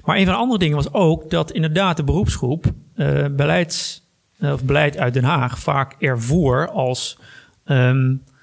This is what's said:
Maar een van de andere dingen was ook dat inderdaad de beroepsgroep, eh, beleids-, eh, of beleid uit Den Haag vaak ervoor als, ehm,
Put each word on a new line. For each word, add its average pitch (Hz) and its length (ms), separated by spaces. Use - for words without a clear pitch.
Maar - 140
een 190 80
van 185 80
de 226 60
andere 240 200
dingen 156 160
was 147 180
ook 165 360
dat 160 220
inderdaad 165 460
de 160 60
beroepsgroep, 143 640
eh, 143 360
beleids-, 160 760
eh, 143 140
of 131 100
beleid 143 340
uit 127 160
Den 127 100
Haag 131 360
vaak 139 400
ervoor 135 680
als, 127 480
ehm, 131 480